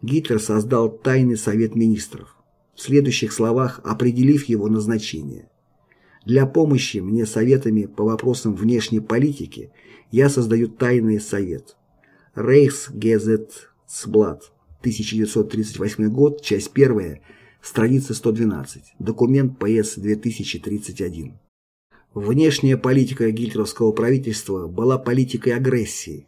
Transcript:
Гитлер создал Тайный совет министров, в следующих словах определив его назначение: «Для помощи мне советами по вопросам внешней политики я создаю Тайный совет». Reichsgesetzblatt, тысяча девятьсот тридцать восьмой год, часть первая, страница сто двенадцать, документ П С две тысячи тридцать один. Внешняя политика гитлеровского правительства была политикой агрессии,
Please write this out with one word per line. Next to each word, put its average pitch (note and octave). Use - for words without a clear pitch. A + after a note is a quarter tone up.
Гитлер B2+
создал A2+
Тайный B2+
совет G#2+
министров, A2+
в -
следующих C3
словах A#2+
определив B2
его G#2+
назначение: G#2+
«Для C3
помощи C3+
мне G#2+
советами A2+
по -
вопросам A2+
внешней A2
политики B2+
я C3
создаю A#2
Тайный A2+
совет». G2
Reichsgesetzblatt, G#2+
тысяча G#2+
девятьсот G#2+
тридцать G#2+
восьмой G#2+
год, C#3+
часть -
первая, G#2+
страница B2
сто A#2
двенадцать, G#2+
документ B2+
П G#2+
С G#2+
две G#2
тысячи G#2+
тридцать -
один. E2+
Внешняя C3+
политика B2+
гитлеровского A2
правительства A2
была A2+
политикой B2+
агрессии, A#2+